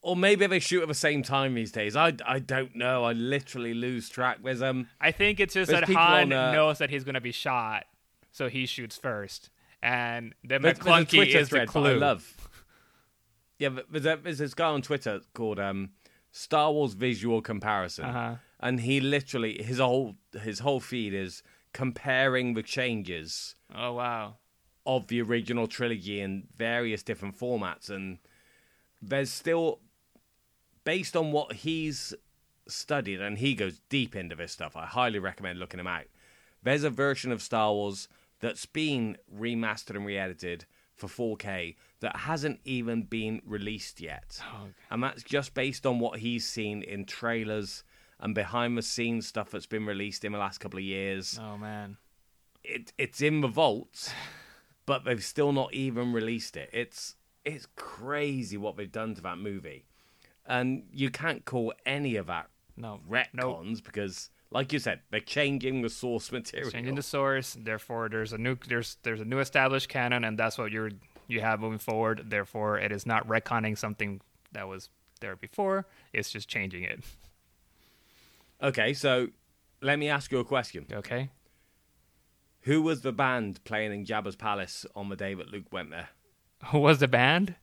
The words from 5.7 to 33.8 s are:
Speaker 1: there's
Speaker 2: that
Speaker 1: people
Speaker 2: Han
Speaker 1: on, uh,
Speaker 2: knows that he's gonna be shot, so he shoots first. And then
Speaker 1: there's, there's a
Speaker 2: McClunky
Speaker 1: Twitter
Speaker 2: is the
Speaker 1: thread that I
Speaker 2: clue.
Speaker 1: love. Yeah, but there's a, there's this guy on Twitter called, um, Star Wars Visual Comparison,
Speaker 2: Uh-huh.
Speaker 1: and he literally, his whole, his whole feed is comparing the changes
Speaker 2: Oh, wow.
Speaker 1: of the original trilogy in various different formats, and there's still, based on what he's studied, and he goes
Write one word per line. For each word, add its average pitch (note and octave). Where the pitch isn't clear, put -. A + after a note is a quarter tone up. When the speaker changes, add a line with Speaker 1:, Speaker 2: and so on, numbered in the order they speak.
Speaker 1:
there's E3
Speaker 2:
that F3
Speaker 1:
people F3+
Speaker 2:
Han F3
Speaker 1:
on, C3
uh, -
Speaker 2:
knows D#3
that C#3+
he's C#3
gonna C3
be A#2+
shot, A#2
so C3
he B2+
shoots A#2+
first. G#2
And A#2+
then C3
Speaker 1:
there's, D#3+
there's -
a F3+
Speaker 2:
McClunky E3
Speaker 1:
Twitter C#3+
Speaker 2:
is C#3+
the C#3
Speaker 1:
thread A#2
that -
I -
Speaker 2:
clue. C#3+
Speaker 1:
love. B2+
Yeah, C#3+
but C3
there's D3+
a, D#3+
there's E3
this C3+
guy E3
on C#3+
Twitter A#2+
called, G#2+
um, G2
Star D3+
Wars D3
Visual A2+
Comparison, G2+
Speaker 2:
Uh-huh. A#2+
Speaker 1:
and B2
he C3
literally, C3
his B2
whole, B2+
his G#2
whole C3
feed A2+
is F#2+
comparing B2+
the A2
changes G2
Speaker 2:
Oh, A#2+
wow. A#2
Speaker 1:
of B2+
the A#2+
original A#2
trilogy G#2
in G2
various A#2
different G2+
formats, G#2+
and F#2+
there's C3+
still, E3
based F3+
on D#3+
what D3
he's D#3
studied, G2+
and G2+
he C3+
goes F#2+